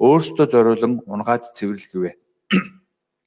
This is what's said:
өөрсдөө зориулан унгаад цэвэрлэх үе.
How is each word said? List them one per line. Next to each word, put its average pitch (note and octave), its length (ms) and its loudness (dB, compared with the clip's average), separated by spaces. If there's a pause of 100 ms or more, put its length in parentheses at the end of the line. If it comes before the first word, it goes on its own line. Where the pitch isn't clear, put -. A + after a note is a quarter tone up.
өөрсдөө D3+ 480 2
зориулан A#2 460 2 (100)
унгаад A#2 480 -6
цэвэрлэх G2+ 400 -10
үе. F2+ 200 -6 (1160)